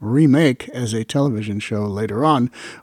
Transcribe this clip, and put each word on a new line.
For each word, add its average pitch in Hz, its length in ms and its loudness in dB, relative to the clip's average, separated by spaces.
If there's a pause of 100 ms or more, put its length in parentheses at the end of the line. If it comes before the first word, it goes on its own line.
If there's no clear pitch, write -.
remake 135 680 4
as 120 240 -6
a 113 120 -4
television 107 540 -2
show 104 260 -4
later 104 400 -2
on 131 260 2 (320)